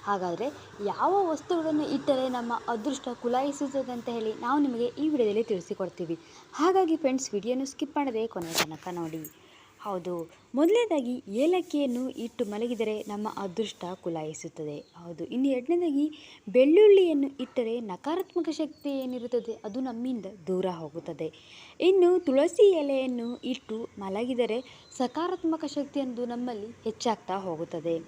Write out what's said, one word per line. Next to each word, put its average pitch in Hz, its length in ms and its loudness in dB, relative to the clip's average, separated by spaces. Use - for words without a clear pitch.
ಹಾಗಾದ್ರೆ 185 420 -2
ಯಾವ 254 220 2
ವಸ್ತುಗಳನ್ನು 311 560 0
ಇಟ್ಟರೆ 262 260 2
ನಮ್ಮ 233 200 -2
ಅದೃಷ್ಟ 240 480 -4
ಕುಲಾಯಿಸುತ್ತದೆ 262 760 -2
ಅಂತ 233 180 -8
ಹೇಳಿ 220 180 -4
ನಾವು 262 220 2
ನಿಮಗೆ 240 240 -2
ಈ 311 100 2
ವಿಡಿಯೋದಲ್ಲಿ 220 380 2
ತಿಳಿಸಿಕೊಡ್ತೀವಿ. 175 680 -4
ಹಾಗಾಗಿ 349 440 4
ಫ್ರೆಂಡ್ಸ್, 262 320 0
ವಿಡಿಯೋನು 247 380 -2
ಸ್ಕಿಪ್ 285 260 -6
ಮಾಡದೆ 233 260 -2
ಕೊನೆಯ 165 280 -4
ತನಕ 156 240 -10
ನೋಡಿ. 160 240 -8
ಹೌದು, 185 280 -6
ಮೊದಲನೇದಾಗಿ 330 560 4
ಏಲಕ್ಕಿಯನ್ನು 294 600 2
ಇಟ್ಟು 233 180 -6
ಮಲಗಿದರೆ 220 420 -2
ನಮ್ಮ 208 180 -4
ಅದೃಷ್ಟ 196 420 -6
ಕುಲಾಯಿಸುತ್ತದೆ. 156 720 -8
ಹೌದು, 170 240 -10
ಇನ್ನು 262 220 2
ಎರಡನೇದಾಗಿ 302 500 0
ಬೆಳ್ಳುಳ್ಳಿಯನ್ನು 330 760 8
ಇಟ್ಟರೆ 233 300 -2
ನಕಾರಾತ್ಮಕ 330 580 -2
ಶಕ್ತಿ 294 300 -4
ಏನಿರುತ್ತದೆ 240 520 -4
ಅದು 214 200 -6
ನಮ್ಮಿಂದ 240 380 -4
ದೂರ 185 180 0
ಹೋಗುತ್ತದೆ. 160 480 -8
ಇನ್ನು 370 220 8
ತುಳಸಿ 311 400 6
ಎಲೆಯನ್ನು 262 460 -2
ಇಟ್ಟು 220 260 -6
ಮಲಗಿದರೆ 233 540 -2
ಸಕಾರಾತ್ಮಕ 320 680 0
ಶಕ್ತಿ 285 280 -2
ಅನ್ನೋದು 247 300 -4
ನಮ್ಮಲ್ಲಿ 233 360 -6
ಹೆಚ್ಚಾಗ್ತಾ 214 580 -2
ಹೋಗುತ್ತದೆ. 165 500 -2